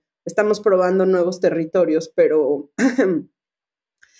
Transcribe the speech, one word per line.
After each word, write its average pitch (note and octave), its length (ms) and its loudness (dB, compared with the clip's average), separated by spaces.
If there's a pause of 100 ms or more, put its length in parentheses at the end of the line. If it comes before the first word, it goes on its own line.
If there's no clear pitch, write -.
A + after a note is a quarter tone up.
(240)
estamos G#3 360 -2
probando F#3 460 2
nuevos F#3 340 0
territorios, E3 760 -2
pero, D3 600 0
<clears throat> A3 520 0 (920)